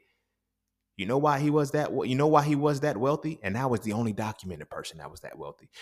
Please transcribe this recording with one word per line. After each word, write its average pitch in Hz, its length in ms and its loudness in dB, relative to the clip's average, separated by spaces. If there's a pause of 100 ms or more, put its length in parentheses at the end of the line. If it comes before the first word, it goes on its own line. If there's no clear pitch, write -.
(960)
You 95 100 -4
know 123 120 2
why 143 200 4
he 147 120 2
was 147 220 2
that 147 200 0
we-, 113 160 -2
you 127 60 0
know 147 140 4
why 151 160 6
he 151 100 2
was 143 260 2
that 143 160 0
wealthy? 151 460 -2
And 98 140 -2
that 135 120 0
was 117 120 2
the 107 120 -4
only 110 200 0
documented 95 580 -8
person - 280 -10
that 71 120 -14
was 80 100 -18
that - 180 -14
wealthy. 73 300 -14 (140)